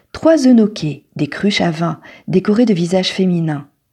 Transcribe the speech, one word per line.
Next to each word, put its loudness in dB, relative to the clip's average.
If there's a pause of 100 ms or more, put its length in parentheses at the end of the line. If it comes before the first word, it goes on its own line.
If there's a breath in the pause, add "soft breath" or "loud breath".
(120)
trois 2
eunochés, 2 (100)
des -2
cruches -2
à 0
vin -6 (260 loud breath)
décorées 0
de 2
visages 0
féminins. -2 (240)